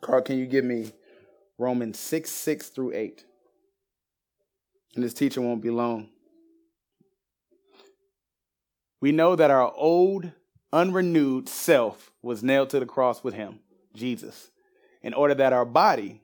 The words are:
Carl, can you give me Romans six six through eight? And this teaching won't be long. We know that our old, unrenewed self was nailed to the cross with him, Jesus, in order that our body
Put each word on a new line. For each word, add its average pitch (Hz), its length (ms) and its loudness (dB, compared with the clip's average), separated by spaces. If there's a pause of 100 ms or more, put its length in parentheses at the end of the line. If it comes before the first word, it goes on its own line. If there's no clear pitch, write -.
Carl, 127 220 0
can 131 160 -4
you 131 80 -6
give 131 180 0
me 117 260 -4 (680)
Romans 120 400 -4
six - 320 -6
six - 380 -6
through 131 240 -8
eight? - 320 -8 (1700)
And 123 80 -4
this 120 100 -4
teaching 131 320 -4
won't 120 160 -4
be 120 80 -4
long. 117 400 -4 (3000)
We 139 120 2
know 165 240 4
that 160 160 6
our 127 240 4
old, 175 560 2 (420)
unrenewed 165 760 2
self - 640 0 (120)
was 117 200 -8
nailed 135 280 2
to 143 80 0
the 127 60 -4
cross 123 380 -2
with 123 100 -6
him, 101 260 -14 (340)
Jesus, 113 560 -10 (520)
in 117 120 -10
order 143 220 2
that 131 180 4
our 123 120 2
body 123 580 0